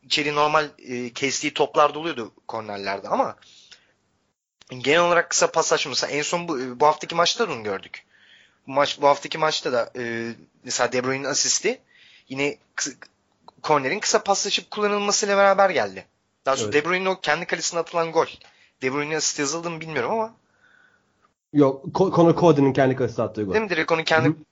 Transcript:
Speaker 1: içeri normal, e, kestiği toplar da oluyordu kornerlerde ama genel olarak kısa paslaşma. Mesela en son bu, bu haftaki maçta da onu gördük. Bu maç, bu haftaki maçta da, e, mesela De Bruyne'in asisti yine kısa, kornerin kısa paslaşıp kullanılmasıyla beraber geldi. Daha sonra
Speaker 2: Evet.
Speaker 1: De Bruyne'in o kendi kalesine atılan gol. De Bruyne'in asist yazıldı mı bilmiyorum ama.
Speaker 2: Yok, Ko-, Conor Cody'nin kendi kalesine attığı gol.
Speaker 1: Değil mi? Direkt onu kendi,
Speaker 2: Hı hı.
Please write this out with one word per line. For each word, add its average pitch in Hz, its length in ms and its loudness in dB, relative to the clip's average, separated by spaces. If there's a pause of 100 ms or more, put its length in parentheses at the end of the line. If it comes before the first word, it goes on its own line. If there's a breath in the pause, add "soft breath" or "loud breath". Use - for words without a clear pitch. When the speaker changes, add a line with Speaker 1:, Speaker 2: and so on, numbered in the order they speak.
Speaker 1:
içeri 147 320 -2
normal, 151 340 2 (100)
e, 123 340 -8
kestiği 139 400 -4
toplar 147 400 2
da 151 60 -8
oluyordu 135 320 -8 (160)
kornerlerde 101 600 -8
ama 190 280 -4 (1300 soft breath)
genel 131 320 2
olarak 175 280 2
kısa - 220 0
paslaşma. 156 380 0
Mesela - 220 -4
en 143 100 -4
son 175 260 -4
bu, 127 320 -6
bu 147 60 4
haftaki 156 300 0
maçta 175 340 0
da 151 40 -4
onu 113 100 -8
gördük. - 420 -8 (640 soft breath)
Bu 139 40 -12
maç, 139 300 0
bu 143 60 6
haftaki 143 300 2
maçta 156 360 0
da, 113 240 0
e, 117 360 -6 (300)
mesela 120 280 -2
De 123 120 0
Bruyne'in 135 200 -2
asisti 139 580 -2 (480 soft breath)
yine 139 280 -4 (180)
kısa, - 160 -6 (720)
kornerin 147 380 0
kısa - 240 0
paslaşıp 196 480 -2
kullanılmasıyla 202 680 0
beraber 196 320 6
geldi. 104 360 -2 (400)
Daha 135 120 2
sonra 107 160 -2
Speaker 2:
Evet. 147 120 4
Speaker 1:
De 165 40 -2
Bruyne'in 185 160 0
o 185 140 -2
kendi 160 260 0
kalesine 170 340 -4
atılan 165 320 -2
gol. 156 160 2 (540 soft breath)
De 131 120 -2
Bruyne'in 147 220 -4
asist - 240 -4
yazıldı 165 300 -4
mı 160 120 -8
bilmiyorum 151 300 -4
ama. 220 240 -4 (1160)
Speaker 2:
Yok, 139 320 4
Ko-, - 300 0
Conor 170 220 6
Cody'nin 143 360 6
kendi 131 220 2
kalesine 120 300 -2
attığı 107 180 -6
gol. 95 100 -4
Speaker 1:
Değil 220 100 2
mi? 208 60 -8
Direkt 160 220 -2
onu 160 120 0
kendi, 160 240 4
Speaker 2:
Hı 151 40 4
hı. 160 40 -2 (160)